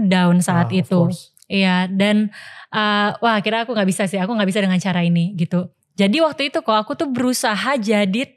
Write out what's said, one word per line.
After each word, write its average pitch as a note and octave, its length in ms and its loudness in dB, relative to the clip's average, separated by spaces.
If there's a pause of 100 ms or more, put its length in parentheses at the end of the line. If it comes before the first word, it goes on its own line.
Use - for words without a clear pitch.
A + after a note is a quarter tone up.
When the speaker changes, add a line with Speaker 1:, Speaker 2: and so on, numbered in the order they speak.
Speaker 1:
down F3+ 340 4
saat F3 300 2
Speaker 2:
Ah, F#3+ 80 -2
of - 80 2
Speaker 1:
itu. F3+ 240 2
Speaker 2:
course. - 240 -8 (120)
Speaker 1:
Iya, F#3 480 0
dan, G#3 400 2 (400)
eh, G#3 360 0 (120)
wah, A3+ 160 2
akhirnya A3 320 -2
aku A3+ 80 -4
nggak G3+ 80 2
bisa F#3 240 0
sih, G3+ 80 -4
aku F#3+ 160 -2
nggak G3+ 160 0
bisa G3 160 0
dengan F#3 160 0
cara F3+ 240 0
ini E3+ 320 0
gitu. F3 320 -2 (240)
Jadi G3+ 240 2
waktu D4+ 320 0
itu D#4+ 160 -4
kok A3 80 0
aku G#3+ 240 -2
tuh E4 80 -2
berusaha B3 720 -2
jadi G#3 480 0 (120)